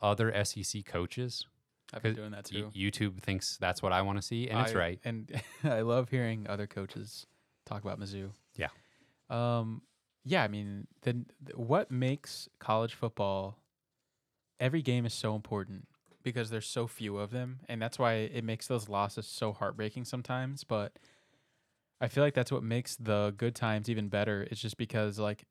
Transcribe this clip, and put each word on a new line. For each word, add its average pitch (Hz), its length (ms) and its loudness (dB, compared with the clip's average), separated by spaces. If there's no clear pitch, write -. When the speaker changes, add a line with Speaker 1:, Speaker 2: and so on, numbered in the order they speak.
Speaker 1:
other 107 300 4
S 104 240 2
E 104 80 -4
C 101 200 -4
coaches. 120 640 -4
Speaker 2:
I've 110 100 -6
been 110 100 2
Speaker 1:
'Cause 113 60 -6
Speaker 2:
doing 107 120 -8
that 101 220 -10
Speaker 1:
y-, 98 80 -2
Speaker 2:
too. 107 80 -6
Speaker 1:
YouTube 98 520 0
thinks - 360 -2
that's 90 240 2
what 95 100 2
I 92 120 6
wanna 98 180 0
see, 117 280 -4
and 110 120 2
it's 110 120 2
Speaker 2:
I, 101 40 2
Speaker 1:
right. 90 260 2
Speaker 2:
and 113 400 -6
<laughs> - 100 -6
I 120 180 2
love 120 280 2
hearing 113 380 0
other 104 200 -4
coaches 104 580 -8
talk 101 180 -6
about 101 160 -4
Mizzou. 98 320 -6
Speaker 1:
Yeah. 73 140 -2
Speaker 2:
Um, 117 520 0
yeah, 147 200 4
I 107 40 4
mean, 101 400 -6
the, 120 240 0
the, - 160 -12
what 123 340 2
makes 131 560 0
college 110 340 2
football, 98 640 -2
every 131 240 2
game 123 220 4
is 113 100 -2
so 107 200 0
important 101 520 -4
because 117 300 -2
there's 110 160 -4
so 117 180 0
few 104 320 -4
of 104 140 -4
them, 123 360 -6
and 117 140 -4
that's 113 160 -2
why 117 160 6
it 113 300 0
makes 113 240 -2
those 110 200 0
losses 101 380 0
so - 260 -2
heartbreaking 107 540 -2
sometimes, 131 580 -4
but 104 360 -2
I 120 80 4
feel 139 160 6
like 147 120 6
that's 123 160 4
what 131 120 2
makes 117 340 0
the 104 380 4
good 117 200 2
times 110 340 2
even 110 200 2
better. 104 400 2
It's - 120 -6
just 110 160 -4
because, 107 420 0
like, 104 320 -2